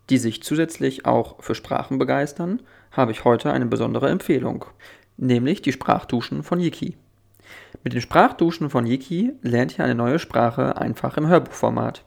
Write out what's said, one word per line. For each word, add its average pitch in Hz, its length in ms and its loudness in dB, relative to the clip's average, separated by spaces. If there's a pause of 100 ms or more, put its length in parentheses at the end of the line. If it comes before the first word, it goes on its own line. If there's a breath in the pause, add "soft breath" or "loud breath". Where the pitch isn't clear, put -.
die 135 80 6
sich 113 260 -2
zusätzlich 151 640 -2
auch 120 360 0
für - 140 -6
Sprachen - 420 -4
begeistern, 143 640 -2 (300 soft breath)
habe 120 200 2
ich - 120 -8
heute 120 280 4
eine 131 140 0
besondere 117 440 0
Empfehlung, 131 560 -2 (520 loud breath)
nämlich 127 440 2
die 131 100 0
Sprachduschen - 720 -2
von 175 160 -2
Yiki. - 360 -4 (880 loud breath)
Mit 120 100 -4
den 120 80 -2
Sprachduschen 165 680 2
von 120 160 2
Yiki 170 560 -2
lernt 123 360 0
ihr 165 80 0
eine 123 100 2
neue 123 240 2
Sprache 123 580 0
einfach - 400 -4
im 156 100 0
Hörbuchformat. 117 800 0